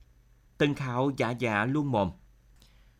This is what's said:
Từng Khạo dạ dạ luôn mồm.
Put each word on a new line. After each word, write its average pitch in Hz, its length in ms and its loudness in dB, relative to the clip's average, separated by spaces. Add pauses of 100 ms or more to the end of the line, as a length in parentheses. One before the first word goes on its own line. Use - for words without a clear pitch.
(580)
Từng 147 180 2
Khạo 131 420 -2
dạ 117 120 2
dạ 117 360 0
luôn 143 260 0
mồm. 98 200 2 (880)